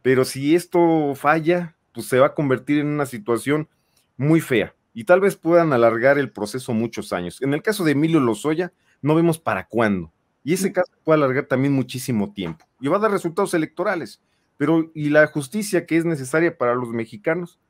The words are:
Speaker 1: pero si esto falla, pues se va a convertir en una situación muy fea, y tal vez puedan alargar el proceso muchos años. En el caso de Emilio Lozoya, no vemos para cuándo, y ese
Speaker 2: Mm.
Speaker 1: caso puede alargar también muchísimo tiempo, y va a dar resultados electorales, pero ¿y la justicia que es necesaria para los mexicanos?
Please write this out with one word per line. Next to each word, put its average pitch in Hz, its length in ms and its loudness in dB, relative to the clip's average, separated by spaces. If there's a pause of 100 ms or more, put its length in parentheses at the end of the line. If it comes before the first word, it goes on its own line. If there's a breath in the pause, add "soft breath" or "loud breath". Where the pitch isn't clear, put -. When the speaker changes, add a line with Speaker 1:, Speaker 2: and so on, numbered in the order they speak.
Speaker 1:
pero 131 220 2
si 139 320 0
esto 165 600 2
falla, 160 600 0 (160)
pues 113 140 -12
se 127 140 2
va 139 80 8
a - 60 -2
convertir 143 460 0
en 147 80 -2
una 147 180 -2
situación 127 600 -4 (480)
muy 156 240 2
fea, 110 340 0 (200)
y 113 100 -12
tal 180 160 6
vez 196 160 2
puedan 165 380 2
alargar 117 440 4
el 135 140 -2
proceso 120 420 -6
muchos 110 400 -4
años. 90 280 -8
En 139 120 -2
el 156 80 -4
caso 208 220 -2
de 156 80 2
Emilio 156 280 2
Lozoya, 147 520 -2 (300)
no 147 120 0
vemos 165 260 2
para 98 280 -4
cuándo, 101 440 -2 (320)
y 143 100 -2
ese 190 160 -2
Speaker 2:
Mm. - 40 -8
Speaker 1:
caso 180 180 -2 (120)
puede 156 140 4
alargar 139 280 0
también 139 280 0
muchísimo 127 600 -4
tiempo, 82 320 -10 (140)
y 131 80 -6
va 175 100 0
a 202 40 0
dar 214 100 0
resultados 180 420 -2
electorales, 170 680 -4 (340)
pero 160 400 0
¿y 147 140 -4
la 151 180 6
justicia 175 580 -4
que 165 120 0
es 165 80 0
necesaria 160 520 -2
para 120 160 0
los 123 160 -4
mexicanos? 117 720 -6 (100)